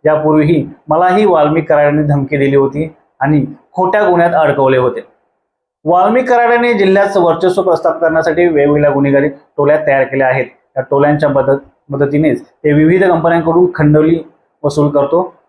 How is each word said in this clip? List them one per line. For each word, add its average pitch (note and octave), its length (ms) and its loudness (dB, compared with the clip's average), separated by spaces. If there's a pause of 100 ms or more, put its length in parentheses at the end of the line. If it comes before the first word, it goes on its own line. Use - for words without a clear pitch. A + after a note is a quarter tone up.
यापूर्वीही D3+ 640 0 (200)
मलाही F3+ 360 0
वाल्मिक D#3 440 0
कराडांनी D3 340 2
धमकी C#3+ 340 -2
दिली C#3 180 0
होती C#3+ 400 -2 (240)
आणि C#3+ 260 0 (280)
खोट्या F#3 360 0
गुन्ह्यात E3+ 240 2
अडकवले C#3 440 0
होते. B2 300 -4 (800)
वाल्मिक G#3+ 440 0
कराडाने A#3+ 440 0
जिल्ह्यात G3 440 0
वर्चस्व F3+ 440 0
प्रस्थापित E3+ 400 -2
करण्यासाठी D#3+ 460 0
वेगवेगळ्या D3 460 2
गुन्हेगारी C#3 340 0
टोळ्या D3 600 -2
तयार C#3 160 0
केल्या C3+ 240 -2
आहेत. B2+ 180 -2 (320)
या C3 40 -4
टोळ्यांच्या D3 480 0
मदत, C#3 280 0 (320)
मदतीनेच D3 540 -2
ते - 300 -4
विविध E3 300 2
कंपन्यांकडून E3+ 720 0
खंडवली D#3 440 2 (440)
वसूल D3 260 0
करतो. D3 460 -2 (120)